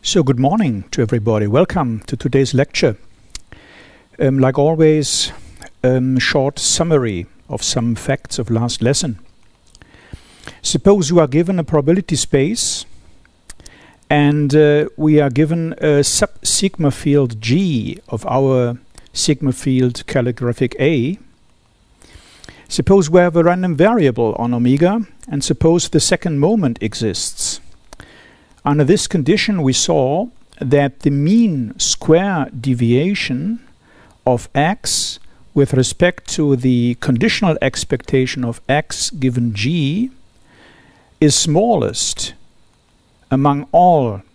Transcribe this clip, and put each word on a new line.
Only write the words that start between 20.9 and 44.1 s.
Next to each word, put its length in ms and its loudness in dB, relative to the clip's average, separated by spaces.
Suppose 400 2
we 100 6
have 160 4
a 80 4
random 320 2
variable 640 2
on 140 -2
omega, 520 2
and 160 -4
suppose 460 2
the 100 4
second 400 -2
moment 420 0
exists. 800 -6
Under 180 2
this 240 2
condition, 540 0
we 100 2
saw 560 0
that 400 0
the 100 0
mean 680 0
square 720 0
deviation 1120 -2
of 280 0
x 640 -2
with 200 2
respect 580 0
to 260 0
the 380 0
conditional 640 0
expectation 840 -2
of 240 -6
x 440 -2
given 420 -2
g 580 -2
is 120 4
smallest 1000 -2
among 400 0
all 500 2